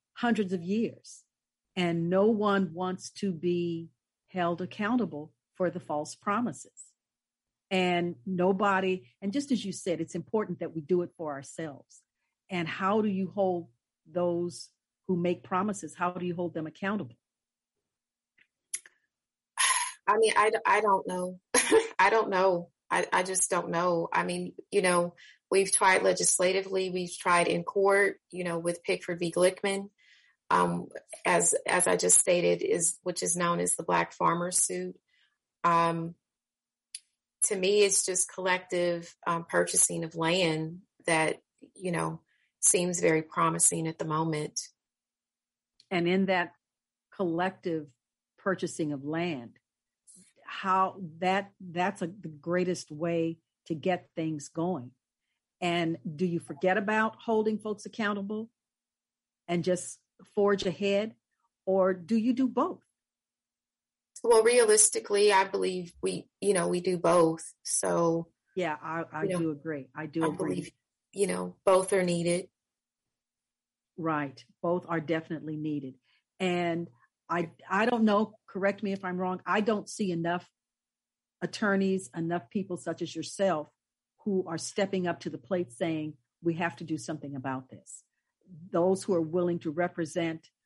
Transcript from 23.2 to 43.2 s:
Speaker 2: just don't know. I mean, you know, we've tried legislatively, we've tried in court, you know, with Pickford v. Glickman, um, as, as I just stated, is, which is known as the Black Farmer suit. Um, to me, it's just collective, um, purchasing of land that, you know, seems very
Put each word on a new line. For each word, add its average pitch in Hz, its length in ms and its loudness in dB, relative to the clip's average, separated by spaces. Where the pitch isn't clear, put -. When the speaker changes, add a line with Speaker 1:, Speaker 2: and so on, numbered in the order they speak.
Speaker 2:
just 185 260 -2
don't 170 200 0
know. 170 420 2
I 175 140 2
mean, 180 260 -4
you 196 120 2
know, 175 320 4
we've 190 220 2
tried 190 320 4
legislatively, 190 840 2
we've 180 280 -4
tried 175 300 4
in 170 160 0
court, 196 560 2
you 180 120 -8
know, 170 160 -4
with 170 240 -4
Pickford 180 360 -4
v. 175 120 -2
Glickman, 196 580 0
um, 180 380 2
as, 175 300 2
as 180 220 2
I 180 80 4
just 175 240 4
stated, 175 420 2
is, - 420 0
which 180 200 -4
is 175 140 -2
known 175 240 0
as 175 160 0
the 170 60 -8
Black 170 280 0
Farmer 175 400 0
suit. 180 460 -2
Um, 170 520 2
to 208 120 -2
me, 196 280 4
it's 196 220 2
just - 280 -2
collective, 180 800 -2
um, 170 220 -2
purchasing 175 560 0
of 160 120 -8
land 165 640 0
that, 160 320 2
you 185 180 -6
know, 160 260 -4
seems 180 400 -2
very 160 220 2